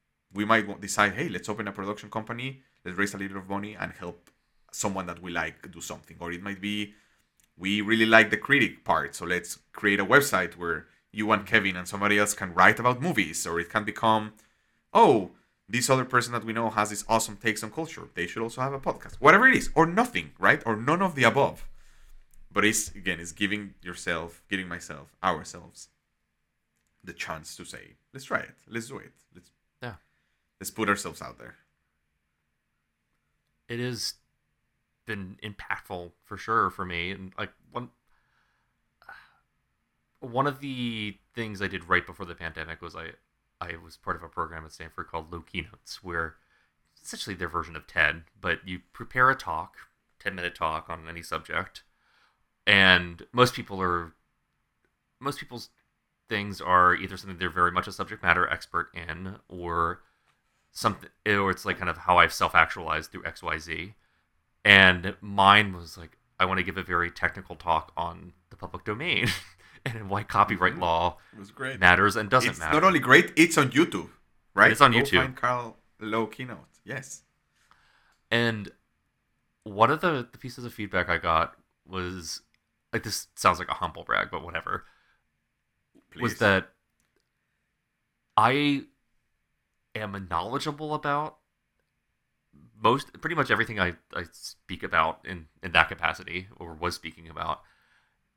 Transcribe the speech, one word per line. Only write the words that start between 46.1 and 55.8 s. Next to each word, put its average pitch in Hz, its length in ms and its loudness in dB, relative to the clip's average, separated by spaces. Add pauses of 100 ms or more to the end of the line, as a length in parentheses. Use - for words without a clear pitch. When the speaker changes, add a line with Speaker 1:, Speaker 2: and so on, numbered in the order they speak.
Speaker 2:
essentially - 340 -10
their 87 140 -6
version 80 260 -6
of 76 120 -16
ted, 80 360 0 (160)
but 87 280 -4
you 90 120 -10 (140)
prepare 127 360 2
a 131 60 2
talk, 82 400 -8 (440)
ten-minute 90 360 -8
talk 80 340 -4
on 82 200 -12
any 85 120 -14
subject. 82 640 -8 (800)
And 90 580 6 (100)
most 123 200 6
people - 280 -8
are, 87 320 -2 (1080)
most 139 200 -6
people's 123 300 -14 (600)